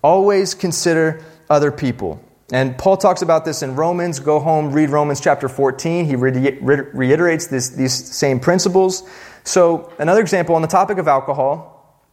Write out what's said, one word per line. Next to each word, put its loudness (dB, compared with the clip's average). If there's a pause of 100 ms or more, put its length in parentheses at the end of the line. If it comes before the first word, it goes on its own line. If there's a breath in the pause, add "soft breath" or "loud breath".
Always 2
consider -2 (280 loud breath)
other 4
people. -6 (320)
And -2
Paul 2
talks 2
about 2
this -6
in -6
Romans. -2
Go 0
home, 0
read 2
Romans 0
chapter 0
fourteen. -2
He 0
re-, 0
re-, 0
reiterates 0
this, -4
these -4
same -4
principles. 0 (400 loud breath)
So 0
another 2
example 0
on 2
the -2
topic 0
of -2
alcohol. -2 (120)